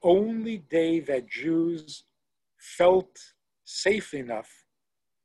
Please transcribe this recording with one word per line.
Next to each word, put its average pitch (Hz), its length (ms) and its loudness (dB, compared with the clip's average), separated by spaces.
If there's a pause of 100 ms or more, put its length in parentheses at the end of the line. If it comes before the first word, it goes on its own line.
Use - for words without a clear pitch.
only 220 560 2
day 165 420 0
that 135 280 -4
Jews 165 760 -4 (540)
felt - 760 0 (300)
safe - 500 -4
enough 120 500 -10 (600)